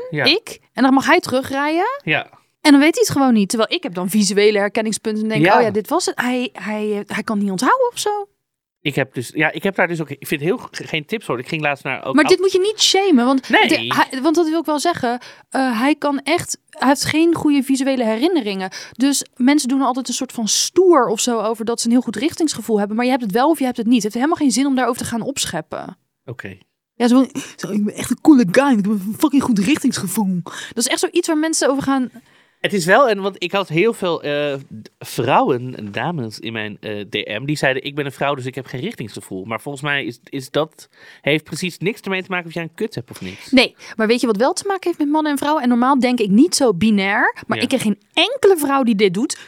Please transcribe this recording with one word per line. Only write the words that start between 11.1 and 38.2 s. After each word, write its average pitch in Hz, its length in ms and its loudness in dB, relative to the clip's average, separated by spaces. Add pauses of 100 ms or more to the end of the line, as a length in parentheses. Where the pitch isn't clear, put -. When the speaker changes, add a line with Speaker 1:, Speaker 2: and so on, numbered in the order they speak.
Speaker 1:
hoor. 127 140 -4
Ik 127 80 -12
ging 156 140 -6
laatst 143 220 -4
naar... 131 220 -8
Ook 135 100 -2
Speaker 2:
Maar 302 80 6
Speaker 1:
af- 262 60 2
Speaker 2:
dit 359 100 4
moet 370 120 0
je 370 80 2
niet 427 220 -2
shamen, 381 440 4
want 269 240 0
Speaker 1:
Nee. 359 180 4
Speaker 2:
de-, 120 280 -4
hij, 269 260 -2
want 311 140 2
dat 330 140 2
wil 320 100 0
ik 294 60 -4
wel 302 140 -2
zeggen. 247 400 -2 (300)
Eh, 254 300 0
hij 285 160 2
kan 285 280 -2
echt, - 340 -2 (120)
hij - 180 -2
heeft 269 180 4
geen 330 300 2
goede 285 280 2
visuele 262 400 0
herinneringen. 220 680 0 (200)
Dus 269 340 0 (100)
mensen 269 320 2
doen 269 120 0
er 277 60 0
altijd 247 220 -2
een 247 60 -6
soort - 180 -6
van 220 160 -4
stoer 330 600 4
of 214 120 -2
zo 233 200 0
over 220 260 -4
dat 233 140 -2
ze - 60 -4
een 233 60 0
heel 247 100 4
goed 226 140 -4
richtingsgevoel 247 640 -2
hebben. 208 160 -2
Maar 240 100 0
je 254 60 2
hebt 254 120 0
het 202 80 -4
wel 247 180 4
of 330 100 2
je 269 60 -2
hebt 247 120 -2
het 226 80 -2
niet. 233 180 4
Het - 0 -
heeft 208 120 -4
helemaal 294 220 0
geen 285 140 2
zin 254 140 2
om 277 100 0
daarover 247 260 0
te 233 60 -6
gaan 233 140 -4
opscheppen. 170 760 -8 (280)
Speaker 1:
Oké. 98 320 -14 (360)
Speaker 2:
Ja, 240 140 0
zo, 247 180 4 (300)
zo, - 140 -10
"Ik 208 160 -2
ben 208 100 -4
echt - 140 -8
een 240 120 -8
coole 262 300 6
guy. 277 180 4
Ik 254 60 4
heb 196 100 2
een 208 320 -4
fucking 285 260 2
goed 220 160 0
richtingsgevoel." 202 840 -2
Dat - 340 -14
is 240 100 -2
echt 320 120 -2
zoiets 349 280 -2
waar 320 100 0
mensen 311 320 0
over 269 140 -2
gaan 262 260 -2 (500)
Speaker 1:
Het 175 140 -2
is 180 120 0
wel, 233 240 6
en 202 120 0
want 196 220 -4
ik 180 80 -4
had 196 160 -2
heel 196 260 2
veel, 175 300 -4
eh, 147 300 -2
d-, 120 360 -14 (100)
vrouwen 127 760 0
en 101 160 -12
dames 117 480 -6
in 113 140 -10
mijn, 107 260 -8
eh, 104 200 -10
D 101 140 -12
M 104 320 -4
die 147 120 -4
zeiden: 135 260 0
"Ik 143 120 -10
ben 143 100 -6
een 139 60 -10
vrouw, 143 240 -4